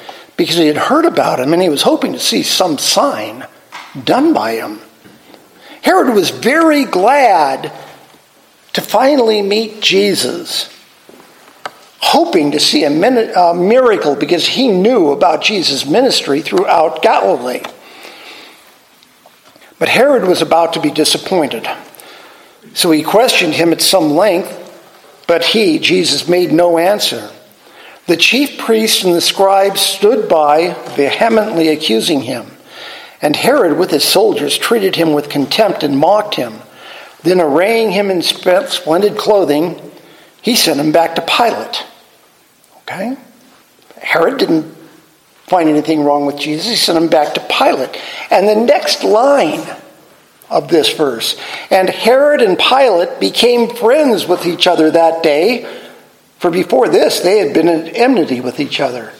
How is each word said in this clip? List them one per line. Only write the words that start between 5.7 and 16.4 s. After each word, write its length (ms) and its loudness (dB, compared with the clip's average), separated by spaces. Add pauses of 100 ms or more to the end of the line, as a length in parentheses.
Herod 320 2
was 160 2
very 540 2
glad 880 2 (1000)
to 80 -4
finally 600 2
meet 400 -2
Jesus, 880 -2 (1300)
hoping 540 0
to 80 -2
see 240 0
a 60 2
min-, 460 2
a 180 4
miracle, 640 2
because 320 -2
he 200 0
knew 440 2
about 300 0
Jesus' 440 -2
ministry 560 0